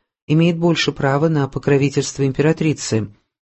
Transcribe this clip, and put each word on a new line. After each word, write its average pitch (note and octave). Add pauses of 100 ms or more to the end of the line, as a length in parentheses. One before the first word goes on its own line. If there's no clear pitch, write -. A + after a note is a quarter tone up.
(280)
имеет E3
больше E3
права C#3+
на D3
покровительство C#3
императрицы, C3+ (440)